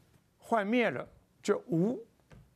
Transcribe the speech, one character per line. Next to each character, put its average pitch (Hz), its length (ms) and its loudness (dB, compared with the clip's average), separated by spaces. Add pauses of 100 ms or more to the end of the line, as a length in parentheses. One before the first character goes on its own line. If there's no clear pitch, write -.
(380)
幻 214 280 -2
灭 226 240 2
了 147 160 -8 (360)
就 - 240 0
无， 220 360 0 (540)